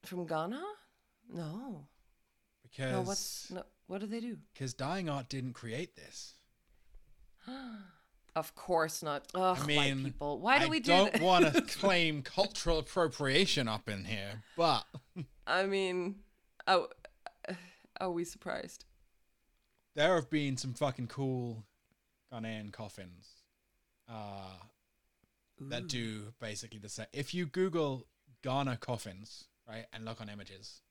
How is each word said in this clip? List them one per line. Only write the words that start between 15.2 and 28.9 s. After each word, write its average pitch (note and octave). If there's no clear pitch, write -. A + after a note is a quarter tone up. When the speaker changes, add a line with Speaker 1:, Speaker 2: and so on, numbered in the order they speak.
Speaker 1:
I F3+
mean, F#3+
oh, F3+
are F#3+
we E3+
surprised? -
Speaker 2:
There D#3+
have D3+
been C#3+
some C3
fucking B2+
cool B2
Ghanaian A2
coffins, F#2+
uh, G2
that B2
Speaker 1:
Ooh. D3
Speaker 2:
do A2+
basically G#2+
the G2+
same. A2
If C#3+
you F3+
Google D#3+
Ghana C3+
coffins, G#2+